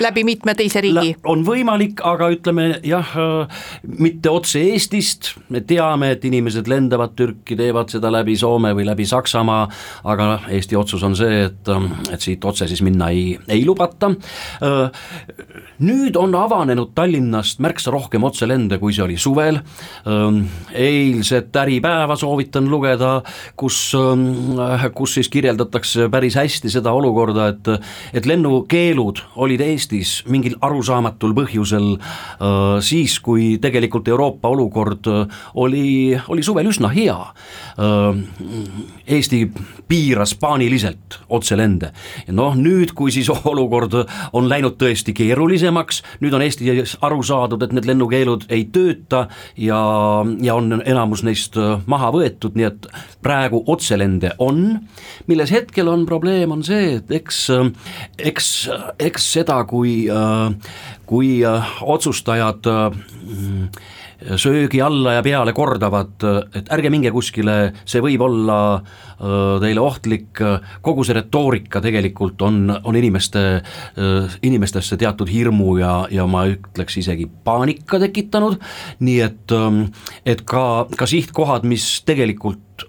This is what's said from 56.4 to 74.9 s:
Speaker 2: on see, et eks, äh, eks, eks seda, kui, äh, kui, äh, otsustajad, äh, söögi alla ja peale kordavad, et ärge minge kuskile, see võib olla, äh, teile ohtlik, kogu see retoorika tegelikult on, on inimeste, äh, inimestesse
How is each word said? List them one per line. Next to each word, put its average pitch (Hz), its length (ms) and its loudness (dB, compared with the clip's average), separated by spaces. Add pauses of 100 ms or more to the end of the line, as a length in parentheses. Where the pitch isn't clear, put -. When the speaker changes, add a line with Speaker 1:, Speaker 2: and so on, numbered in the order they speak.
Speaker 2:
on 151 100 -4
see, 180 340 0
et - 140 -6
eks, - 380 -4
äh, 127 180 4 (500)
eks, - 340 -2 (460)
eks - 340 -2
seda, 156 320 2
kui, 120 440 0
äh, 110 680 0 (280)
kui, 131 300 2 (100)
äh, 113 360 0
otsustajad, 117 880 0
äh, 98 1200 -4 (460)
söögi 139 460 2
alla 135 340 2
ja 120 60 2
peale 131 300 2
kordavad, 101 720 -2 (320)
et 101 160 -8
ärge 156 220 2
minge 139 180 2
kuskile, 107 640 0 (120)
see 120 200 0
võib 131 220 2
olla, 110 320 2 (160)
äh, 101 640 -6 (220)
teile 107 220 2
ohtlik, 113 600 -2 (380)
kogu 139 240 0
see 113 140 0
retoorika 113 640 0
tegelikult 98 600 -2
on, 101 280 2
on 110 280 0
inimeste, 101 460 2 (140)
äh, 95 800 -4
inimestesse 101 600 0